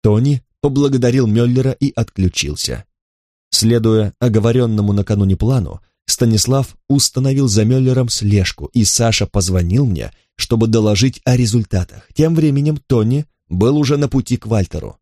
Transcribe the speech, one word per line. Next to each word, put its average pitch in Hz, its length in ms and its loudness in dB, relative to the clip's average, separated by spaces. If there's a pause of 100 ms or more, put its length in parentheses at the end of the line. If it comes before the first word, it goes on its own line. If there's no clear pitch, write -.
Тони 123 400 0 (180)
поблагодарил 131 640 0
Мюллера 123 460 0
и - 200 -2
отключился. 73 920 -6 (640)
Следуя 110 720 2
оговоренному 110 760 0
накануне 101 420 0
плану, 113 460 -2 (240)
Станислав 123 720 0 (100)
установил 135 600 0
за 107 180 2
Мюллером 127 440 0
слежку, 101 640 -2
и 113 120 2
Саша 107 400 0
позвонил 92 600 0
мне, 78 260 -4 (240)
чтобы 113 320 0
доложить 110 580 0
о 127 100 0
результатах. 110 760 -2
Тем 160 220 2
временем 147 420 0
Тони 127 480 0 (240)
был 113 280 2
уже 143 200 0
на 143 100 0
пути 127 300 -2
к - 80 -12
Вальтеру. 95 560 -4